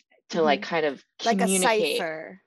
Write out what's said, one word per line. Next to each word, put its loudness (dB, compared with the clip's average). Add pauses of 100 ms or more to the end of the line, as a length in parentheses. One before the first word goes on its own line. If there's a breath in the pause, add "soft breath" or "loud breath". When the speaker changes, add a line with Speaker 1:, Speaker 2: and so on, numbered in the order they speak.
(300)
Speaker 1:
to, 0
like, 2
Speaker 2:
Mm-hmm. -10
Speaker 1:
kind 0
of -6 (200)
Speaker 2:
Like 2
a 2
Speaker 1:
communicate. 2
Speaker 2:
cipher, -8